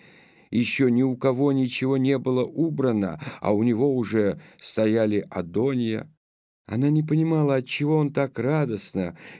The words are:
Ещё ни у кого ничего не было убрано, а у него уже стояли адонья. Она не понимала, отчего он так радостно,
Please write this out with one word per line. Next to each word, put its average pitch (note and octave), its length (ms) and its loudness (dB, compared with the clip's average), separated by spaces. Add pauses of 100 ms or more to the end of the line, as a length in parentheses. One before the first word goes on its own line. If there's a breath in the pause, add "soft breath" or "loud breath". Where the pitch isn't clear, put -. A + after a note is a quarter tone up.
(500 loud breath)
Ещё A#2+ 400 2
ни B2 140 4
у C3 120 0
кого C3+ 360 0
ничего C3 460 0
не C3 200 2
было B2+ 260 0
убрано, B2 760 0 (220 loud breath)
а G2+ 120 2
у G#2 100 2
него B2 320 2
уже G#2 440 0 (200 loud breath)
стояли A2 720 0
адонья. A2 800 -2 (580)
Она B2+ 220 0
не D#3 120 4
понимала, D#3 540 2
отчего D3 400 0
он D3 160 2
так C#3 280 -2
радостно, A2+ 800 -2 (220 loud breath)